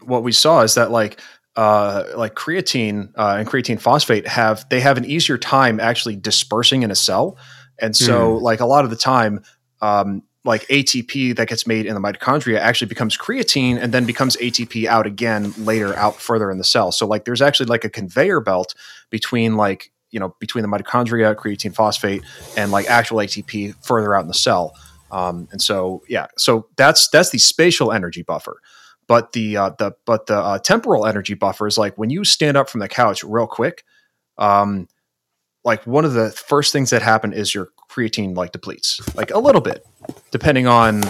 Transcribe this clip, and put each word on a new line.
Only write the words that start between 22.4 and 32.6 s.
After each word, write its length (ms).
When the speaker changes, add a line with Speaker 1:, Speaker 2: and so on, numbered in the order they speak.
Speaker 1:
and, 160
like, 180
actual 300
A 80
T 140
P 320
further 320
out 60
in 60
the 60
cell. 400
Um, 400
and 100
so, 460
yeah, 200
so 380
that's, 340
that's 220
the 80
spatial 520
energy 300
buffer. 400
But 260
the, 240
uh, 200
the, 160
but 220
the, 100
uh, 220
temporal 460
energy 280
buffer 340
is, 100
like, 200
when 120
you 140
stand 320
up 140